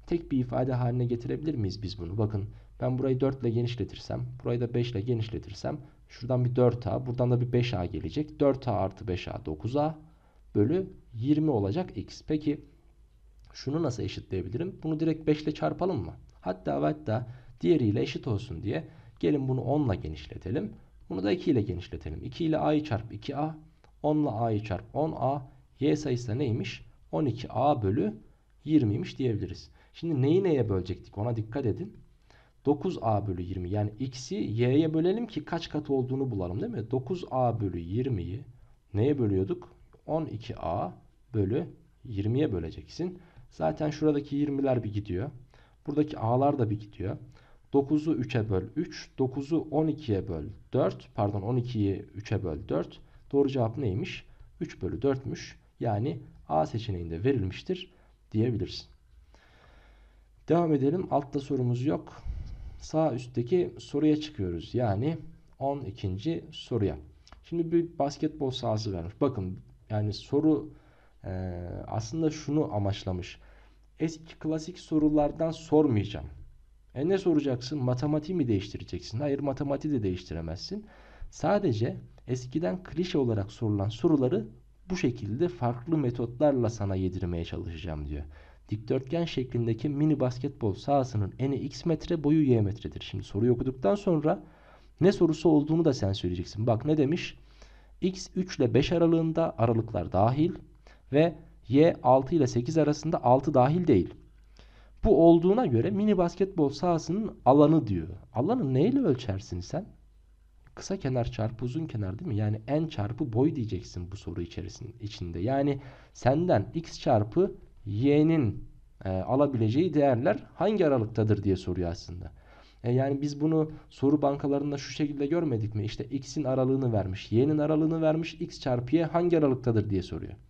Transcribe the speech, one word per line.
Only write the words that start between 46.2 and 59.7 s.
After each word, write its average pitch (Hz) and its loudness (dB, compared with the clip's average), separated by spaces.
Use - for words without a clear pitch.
da 110 2
bir 101 -4
gidiyor. 104 -8
Dokuzu 151 2
üçe 117 -2
böl 92 0
üç, - -6
dokuzu 139 -2
on 156 2
ikiye 110 -2
böl 78 -6
dört, - -2
pardon 101 -2
on 120 -2
ikiyi 113 0
üçe 101 -4
böl 78 -4
dört. 160 -4
Doğru 139 4
cevap 127 -2
neymiş? 127 -4
Üç 156 -10
bölü 92 -4
dörtmüş. 131 -4
Yani 123 -2
A 156 2
seçeneğinde 87 -4
verilmiştir 120 -2
diyebilirsin. 110 -2